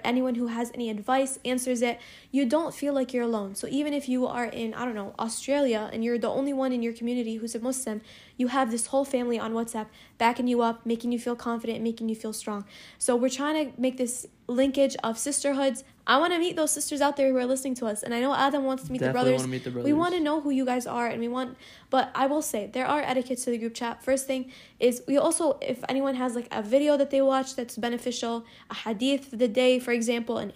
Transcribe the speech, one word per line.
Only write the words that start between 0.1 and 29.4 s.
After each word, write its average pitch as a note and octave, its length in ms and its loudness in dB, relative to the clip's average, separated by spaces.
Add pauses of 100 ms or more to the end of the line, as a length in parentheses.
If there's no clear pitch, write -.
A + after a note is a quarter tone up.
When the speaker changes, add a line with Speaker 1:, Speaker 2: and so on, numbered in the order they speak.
Speaker 1:
who A#3+ 120 -2
has A#3 260 -4
any A#3 160 -4
advice B3+ 540 0
answers B3 380 0
it. A#3+ 180 0 (320)
You C#4 140 4
don't D4+ 280 2
feel C#4+ 200 -2
like C4 200 0
you're A#3+ 120 0
alone. G#3 300 -2
So - 140 -8
even D4 240 0
if C#4 140 -2
you B3+ 180 0
are A#3+ 200 -2
in, A3 280 -6
I A#3+ 120 -6
don't A#3+ 100 -4
know, G3+ 240 -8
Australia A3+ 720 0
and A3+ 100 -4
you're A#3+ 160 0
the A#3 120 -2
only C#4 240 0
one C4 180 0
in B3 100 0
your A#3 120 -2
community A#3 420 -2
who's A3+ 200 -6
a A3+ 40 -6
Muslim, A#3 400 -4 (380)
you B3+ 100 2
have B3+ 240 0
this A#3 160 -2
whole C4+ 160 2
family B3 340 0
on A3 140 -4
WhatsApp A3+ 360 -4 (300)
backing A#3+ 300 2
you A#3+ 140 4
up, A#3 240 0
making A#3 260 0
you A#3+ 80 0
feel A#3+ 160 -2
confident, A3+ 480 -4
making A3+ 240 -4
you A3 80 -2
feel A3 160 -8
strong. G#3 320 -6 (340)
So A#3+ 200 2
we're A#3+ 120 2
trying C#4+ 440 -2
to - 80 -8
make B3+ 160 0
this A#3+ 280 -4 (220)
linkage C4 560 4
of A3+ 160 -2
sisterhoods. C4+ 640 0 (240)
I B3 100 8
wanna E4+ 220 4
meet E4+ 160 0
those D#4 160 2
sisters D4 300 -2
out C#4+ 160 2
there C4+ 120 6
who B3+ 80 4
are B3 80 2
listening C4 300 0
to A#3 100 -6
us. G#3+ 160 -2
And A#3 140 -4
I A#3 60 0
know C#4 120 2
Adam C#4 300 2
wants C4 220 -2
to - 60 -8
meet B3+ 80 -2
Speaker 2:
Definitely B3+ 200 2
Speaker 1:
the B3+ 120 4
brothers. B3+ 100 2
Speaker 2:
wanna B3+ 100 -4
meet B3+ 120 -4
the B3+ 60 -6
Speaker 1:
We B3 40 -4
Speaker 2:
brothers. B3 200 2
Speaker 1:
wanna F4 280 2
know D4+ 200 0
who C#4+ 80 -2
you C4 160 0
guys B3 220 -2
are, A#3+ 180 -2
and A3+ 140 -4
we A#3 80 -4
want, B3 280 -6 (360)
but C4 240 4
I C4 100 2
will D4 160 2
say, G#3 320 -4
there B3+ 140 -2
are D4 140 2
etiquettes B3+ 420 -2
to B3 80 -2
the A#3+ 80 0
group A3+ 160 -6
chat. A#3 280 -6
First C4+ 220 0
thing C4 260 -4 (280)
is, B3 280 2
we C4+ 100 4
also, D#4+ 440 2
if B3 260 -6
anyone C4+ 280 0
has, B3+ 200 -2
like, A#3+ 160 -6
a A3 120 -4
video C#4+ 340 4
that C#4 140 2
they C4+ 100 4
watch C4 340 2
that's A#3+ 220 -8
beneficial, A#3 640 -4 (280)
a - 40 -10
hadith B3+ 580 -2
of A3 60 -4
the B3 80 4